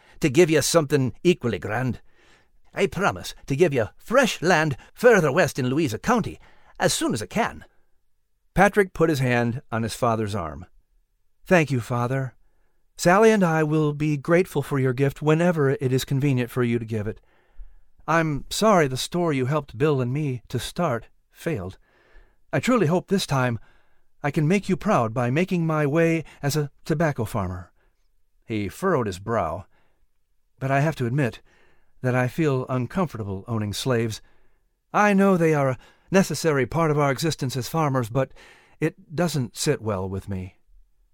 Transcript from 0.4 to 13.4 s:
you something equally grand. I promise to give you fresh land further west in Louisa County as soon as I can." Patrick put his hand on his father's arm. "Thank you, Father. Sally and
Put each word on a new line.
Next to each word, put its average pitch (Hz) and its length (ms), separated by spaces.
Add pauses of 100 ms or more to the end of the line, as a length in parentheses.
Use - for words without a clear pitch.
you 151 140
something 139 500 (100)
equally 123 360
grand. 117 420 (720)
I 190 140
promise 165 480 (120)
to 139 80
give 143 200
you 113 220
fresh 247 440
land 151 360 (180)
further 202 360
west 151 280
in 127 100
Louisa 131 300
County 196 420 (400)
as 185 140
soon 311 180
as 151 100
I 196 40
can." 165 400 (880)
Patrick 196 400
put 165 160
his 143 80
hand 123 420 (100)
on 113 120
his 110 120
father's 110 400
arm. 80 300 (800)
"Thank 160 260
you, 127 100
Father. 123 540 (640)
Sally 202 340
and 214 120